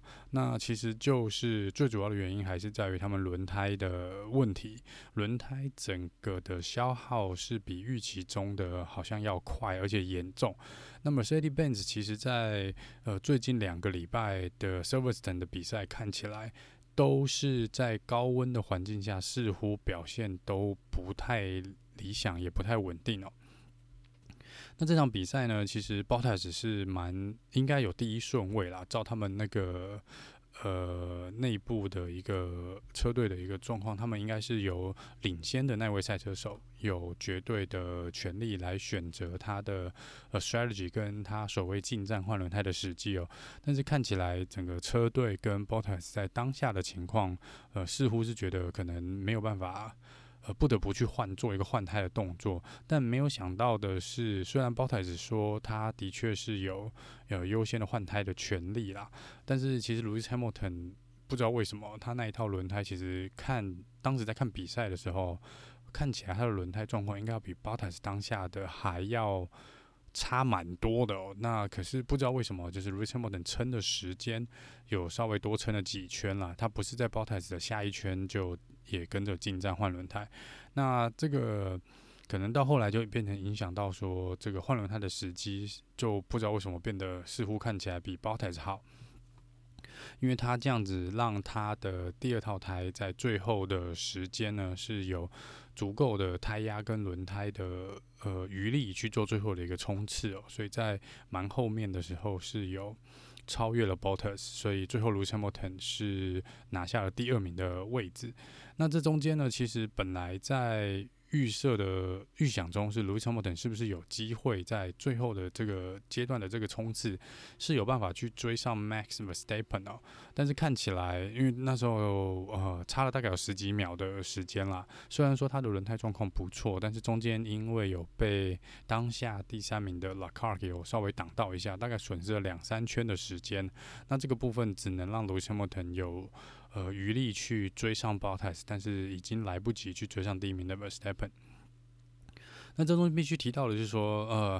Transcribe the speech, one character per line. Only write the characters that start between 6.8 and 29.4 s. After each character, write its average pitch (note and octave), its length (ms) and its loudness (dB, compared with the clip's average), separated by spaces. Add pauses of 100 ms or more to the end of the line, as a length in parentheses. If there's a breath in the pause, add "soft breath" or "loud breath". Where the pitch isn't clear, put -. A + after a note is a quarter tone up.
耗 G#2+ 400 0
是 A2 240 -2
比 F#2 240 -6
预 A#2+ 160 -2
期 F#2+ 240 -4
中 G2 320 -2
的 F2+ 300 0
好 - 180 -6
像 G#2+ 180 -4
要 G#2 200 2
快， F#2 400 -2
而 G2+ 80 0
且 G2+ 140 2
严 F#2 320 -2
重。 A2 220 0 (460 loud breath)
那 D3 80 2
Mercedes-Benz C#3+ 720 2
其 - 180 -2
实 G#2 160 0
在， G#2+ 560 0 (300 loud breath)
呃， G2+ 160 0
最 C#3+ 180 4
近 B2 220 2
两 F2+ 220 -2
个 G2 100 2
礼 F2 160 -2
拜 G2 420 0 (120)
的 F#2 240 0
Silverstone B2 540 2
的 F2 60 -2
比 F2 200 -4
赛 G#2 200 -2
看 G#2 280 -4
起 - 160 -4
来， G#2+ 240 -8 (420 loud breath)
都 C#3 320 8
是 C3 400 2
在 A#2 400 2
高 A#2+ 200 4
温 B2+ 260 4
的 A#2 100 2
环 F#2 220 0
境 G#2 180 -2
下， G2 180 0
似 A2+ 300 0
乎 G#2 280 0
表 E2+ 280 -2
现 G2+ 380 -2
都 G2+ 340 2 (140)
不 F#2 200 0
太 A#2 300 0 (540)
理 G2 160 -6
想， F2+ 280 0
也 F2+ 80 0
不 F2+ 140 0
太 A2+ 160 2
稳 F#2 220 0
定 G2 240 -2
哦。 G2 80 -12 (1500 loud breath)
那 D#3+ 80 2
这 E3 80 8
场 D3 160 8
比 G2 140 0
赛 B2 240 2
呢， G#2 180 4
其 G#2+ 140 -2
实 G2+ 240 0
Bottas A2+ 480 2
是 G#2+ 320 0
蛮， F#2+ 500 -2 (200)
应 C3 120 4
该 C#3 140 4
有 G2+ 120 2
第 A2 220 0
一 A#2 60 -2
顺 G#2 340 0
位 F#2 160 2
啦， F#2 180 -8
照 A2+ 140 0
他 A2+ 140 -4
们 G2+ 200 0
那 G#2 120 0